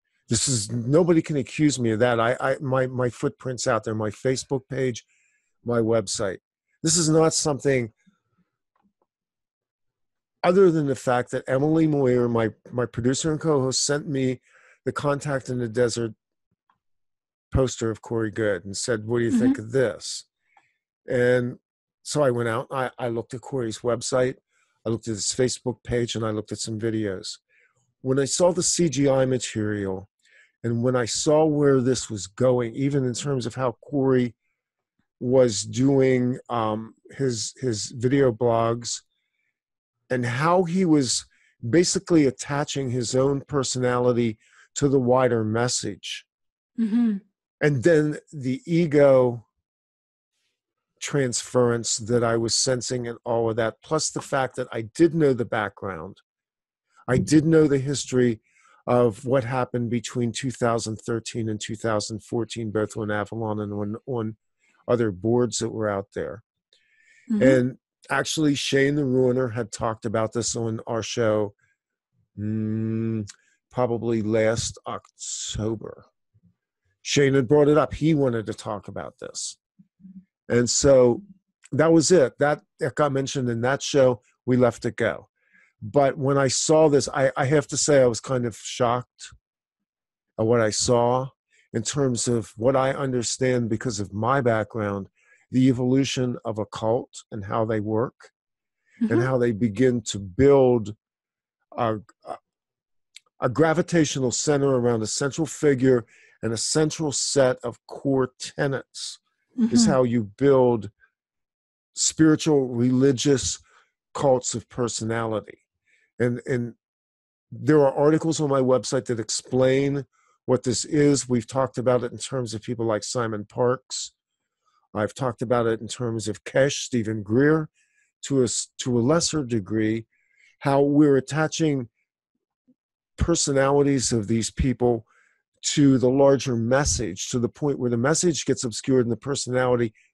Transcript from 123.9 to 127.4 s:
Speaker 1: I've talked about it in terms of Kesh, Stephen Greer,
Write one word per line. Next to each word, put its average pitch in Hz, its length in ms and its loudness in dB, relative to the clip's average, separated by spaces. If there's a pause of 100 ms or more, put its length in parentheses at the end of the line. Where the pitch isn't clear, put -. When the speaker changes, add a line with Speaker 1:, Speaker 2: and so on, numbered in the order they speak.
Speaker 1:
I've 107 200 -2
talked 127 280 -4
about 120 240 0
it 113 140 -2
in 113 80 -12
terms 113 400 -6
of 104 160 -8
Kesh, 135 280 2 (120)
Stephen 110 380 -4
Greer, 147 460 2 (540)